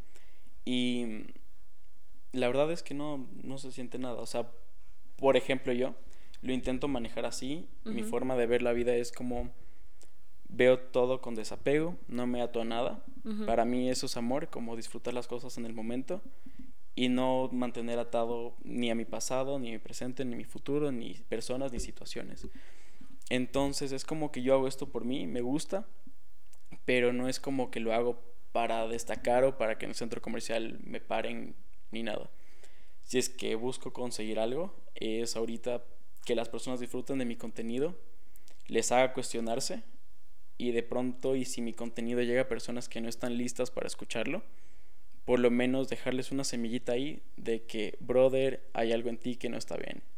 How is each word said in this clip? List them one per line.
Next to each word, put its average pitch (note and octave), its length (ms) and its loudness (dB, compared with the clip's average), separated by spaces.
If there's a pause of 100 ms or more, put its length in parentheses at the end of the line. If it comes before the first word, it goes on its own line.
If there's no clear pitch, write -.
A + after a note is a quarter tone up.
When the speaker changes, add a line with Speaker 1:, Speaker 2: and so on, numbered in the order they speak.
(640)
Speaker 1:
Y B2 600 0 (1080)
la B2 160 2
verdad C#3+ 240 4
es E3+ 100 -2
que - 140 -2
no, C#3+ 320 -2 (160)
no C3 160 -2
se C3 120 -4
siente B2 280 -2
nada. B2 160 -2
O A2+ 100 -2
sea, A#2 240 0 (680)
por C3+ 200 6
ejemplo, C3 360 2
yo B2 200 2 (480)
lo B2+ 120 0
intento B2+ 340 0
manejar A#2+ 380 0
así. C3 420 -2 (160)
Mi G#3+ 180 -2
Speaker 2:
Ujú. G#2+ 80 -2
Speaker 1:
forma B2+ 280 0
de A#2+ 100 4
ver A#2+ 160 4
la A#2+ 100 4
vida A#2+ 220 4
es A#2+ 160 2
como B2 400 0 (1000)
veo B2+ 260 8
todo B2+ 420 2
con A#2+ 140 -2
desapego, D3+ 600 0 (140)
no B2 180 0
me A#2+ 140 0
ato A#2+ 200 0
a A2+ 40 0
nada. A#2 380 0 (200)
Speaker 2:
Ujú. G#3 220 -2
Speaker 1:
Para A#2 200 4
mí B2+ 240 2
eso B2+ 160 0
es B2+ 120 0
amor, C3 320 0
como A#2 260 -2
disfrutar A#2 380 -2
las B2 140 -2
cosas B2 300 -2
en A#2 80 -2
el A2+ 80 -4
momento A#2+ 480 -2 (720)
y B2+ 140 2
no C3 460 2
mantener A#2+ 460 0
atado A#2 640 0
ni A#2 280 0
a A2+ 40 2
mi A2+ 100 0
pasado, C3 540 0
ni A#2 100 -4
a - 40 -4
mi A2 60 -4
presente, B2+ 460 -2
ni A#2+ 80 -2
a A#2 40 -2
mi A2+ 60 -2
futuro, C#3+ 480 0
ni B2 220 -2
personas, B2+ 580 -2
ni A#2 80 -2
situaciones. - 680 -2 (800)
Entonces C#3 640 0
es C3 100 -2
como D3+ 280 0
que B2+ 100 -2
yo C3 140 4
hago C3 120 4
esto C3+ 220 -2
por A2+ 160 -2
mí, D3 200 0
me C3+ 160 0
gusta, D#3 460 0 (960)
pero B2 300 4
no B2+ 160 0
es B2+ 100 -2
como C3 320 0
que A#2+ 80 -2
lo A2+ 140 0
hago A#2+ 280 2 (300)
para A2+ 360 2
destacar A#2 580 2
o C3+ 120 2
para A2 200 0
que G#2+ 80 -2
en A2+ 60 -2
el - 40 -2
centro A#2 260 -2
comercial A2+ 640 -2
me A2+ 160 -4
paren A2+ 560 -2 (360)
ni A2+ 120 -2
nada. - 260 -2 (760)
Si - 140 0
es B2 120 2
que A2 260 0
busco B2 380 -2
conseguir A2 440 -2
algo, C3 380 0 (200)
es A2+ 420 0
ahorita A#2 440 0 (440)
que A#2+ 100 2
las A#2 140 2
personas B2 320 -2
disfruten B2+ 380 0
de B2+ 60 0
mi A#2 120 -2
contenido, A#2+ 580 -2 (720)
les A2+ 240 2
haga B2+ 220 6
cuestionarse A#2+ 720 0 (720)
y A#2+ 140 0
de A#2 120 2
pronto, B2+ 520 0
y B2+ 100 0
si - 160 -2
mi A2+ 120 -2
contenido A#2 480 0
llega A#2+ 220 4
a B2+ 40 0
personas A#2+ 400 -2
que A#2 140 -2
no A#2 80 0
están A#2+ 280 0
listas B2 340 0
para - 160 -2
escucharlo, A#2+ 560 -2 (840)
por B2 140 6
lo B2 100 8
menos B2+ 400 4
dejarles B2+ 420 0
una C3+ 120 0
semillita A#2+ 480 0
ahí C3+ 320 0 (120)
de A2+ 300 0
que, G#2 340 -2
"Brother, C3 720 4
hay A2+ 180 2
algo A#2 180 0
en A#2 80 0
ti B2 200 -2
que B2 120 -2
no A#2 80 -2
está - 200 -2
bien - 260 -2 (140)